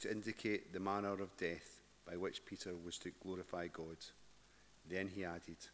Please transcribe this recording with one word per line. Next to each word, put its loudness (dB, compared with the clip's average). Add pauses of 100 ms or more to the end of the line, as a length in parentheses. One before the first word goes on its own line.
to 4
indicate 2
the 0
manner 6
of -4
death 0 (240)
by -2
which 0
Peter -4
was -4
to -4
glorify -2
God. -6 (920)
Then 2
he -2
added -4